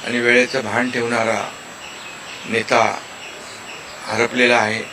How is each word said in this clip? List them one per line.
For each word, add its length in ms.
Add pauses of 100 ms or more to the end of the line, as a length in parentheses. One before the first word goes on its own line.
आणि 160
वेळेचं 400
भान 300
ठेवणारा 600 (960)
नेता 520 (1040)
हरपलेला 520
आहे. 260 (100)